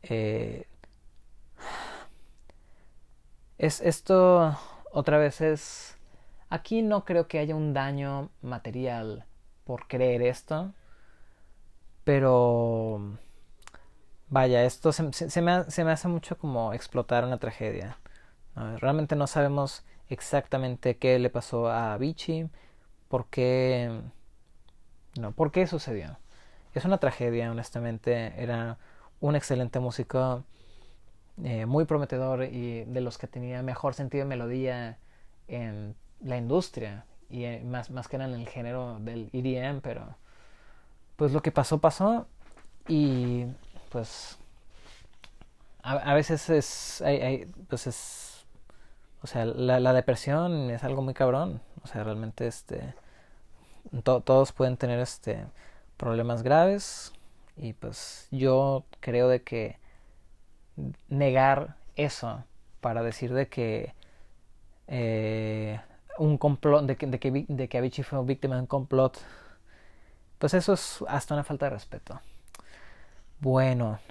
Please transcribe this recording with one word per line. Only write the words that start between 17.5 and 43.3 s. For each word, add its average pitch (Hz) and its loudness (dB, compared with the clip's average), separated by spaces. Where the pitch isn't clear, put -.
¿No? 113 -8
Realmente 147 2
no 143 2
sabemos 143 0
exactamente 127 -2
qué 127 6
le 123 4
pasó 117 -2
a 110 0
Avicii, 160 -4
por 123 -2
qué, 123 2
no, 107 -6
por 156 0
qué 185 4
sucedió. 107 -6
Es 139 -2
una 185 4
tragedia, 117 0
honestamente. 117 -4
Era 117 -4
un 147 2
excelente 127 0
músico, 127 -2
eh, 113 -2
muy 147 4
prometedor 131 0
y 120 -6
de 127 -6
los 123 -4
que 117 -10
tenía 123 -8
mejor 131 -4
sentido 139 -4
de 135 -6
melodía 123 -4
en 107 -8
la 127 -6
industria, 117 -2
y, 123 -8
eh, 120 -8
más, 123 -8
más 127 -10
que 139 -6
nada 131 -6
en 117 -8
el 117 -12
género 120 -8
del 113 -8
E 127 -4
D 127 -2
M, 135 -4
pero 113 -10
pues 147 2
lo 147 2
que - 2
pasó, 151 2
pasó, 220 2
y 127 2